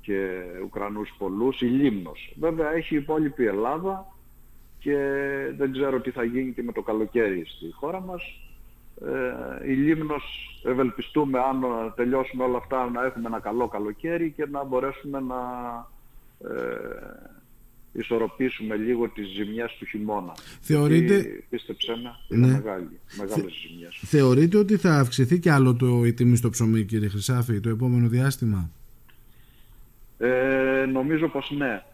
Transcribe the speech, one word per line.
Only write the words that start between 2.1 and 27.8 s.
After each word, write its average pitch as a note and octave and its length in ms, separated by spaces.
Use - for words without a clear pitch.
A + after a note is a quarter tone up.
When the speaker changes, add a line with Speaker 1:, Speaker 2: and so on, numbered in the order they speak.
Speaker 1:
Βέβαια D#3+ 340
έχει D#3+ 200
η D3+ 40
υπόλοιπη D3 480
Ελλάδα D#3 680
και C#3+ 160
δεν C#3 140
ξέρω C3 300
τι B2 100
θα A#2+ 120
γίνει B2+ 280
και A#2+ 120
με A#2+ 80
το A2 100
καλοκαίρι G#2+ 680
στη - 260
χώρα E3+ 280
μας. F#3 200
Ε, C#3 60
η - 20
Λίμνος, D3+ 500
ευελπιστούμε, C3 760
αν C3 240
τελειώσουμε B2+ 480
όλα B2+ 140
αυτά, B2+ 320
να B2 160
έχουμε A#2 220
ένα A2+ 120
καλό A2+ 280
καλοκαίρι C#3+ 680
και D3+ 160
να C#3 120
μπορέσουμε C3+ 560
να, B2+ 180
ε, - 800
ισορροπήσουμε A2+ 800
λίγο A#2 340
τις G2+ 180
ζημιές G#2+ 520
του - 60
χειμώνα. G#2 480
Speaker 2:
Θεωρείτε D#3 540
Speaker 1:
Γιατί, - 340
πίστεψέ - 420
με, - 340
είναι B2 100
Speaker 2:
Ναι. C3 60
Speaker 1:
μεγάλη, G2+ 460
μεγάλες G2+ 280
Speaker 2:
Θε-, - 240
Speaker 1:
ζημιές. E2+ 360
Speaker 2:
θεωρείτε D3 520
ότι G#3 200
θα E3 220
αυξηθεί C3 400
κι E3+ 100
άλλο C3 260
το, A#2+ 300
η A#2+ 80
τιμή A#2+ 220
στο A#2+ 140
ψωμί, A2 340
κύριε G#2 260
Χρυσάφη, A2+ 500
το A#2 100
επόμενο A#2+ 380